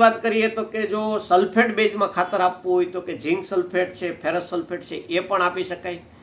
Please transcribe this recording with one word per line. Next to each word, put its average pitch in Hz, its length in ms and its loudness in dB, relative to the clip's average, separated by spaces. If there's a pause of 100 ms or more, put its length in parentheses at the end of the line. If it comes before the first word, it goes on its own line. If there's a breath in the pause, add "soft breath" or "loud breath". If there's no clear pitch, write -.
વાત 226 180 6
કરીએ 220 260 2
તો 220 160 -4
કે 214 220 -4
જો 208 160 -2 (160)
સલ્ફેટ 214 560 2
બેઝમાં 208 420 0
ખાતર 180 240 0
આપવું 180 340 0
હોય 180 200 2
તો 180 60 -6
કે 175 180 -8
ઝિંક 165 260 -2
સલ્ફેટ 180 500 -2
છે, 175 180 -6 (100)
ફેરસ 170 320 -2
સલ્ફેટ 170 340 -6
છે, 160 200 -8
એ 170 120 0
પણ 185 280 2
આપી 180 240 -4
શકાય. 175 280 -8 (220 loud breath)